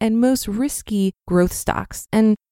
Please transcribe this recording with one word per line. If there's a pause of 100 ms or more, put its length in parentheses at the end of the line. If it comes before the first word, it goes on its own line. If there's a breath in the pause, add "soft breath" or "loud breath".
and
most
risky (140)
growth
stocks,
and (160)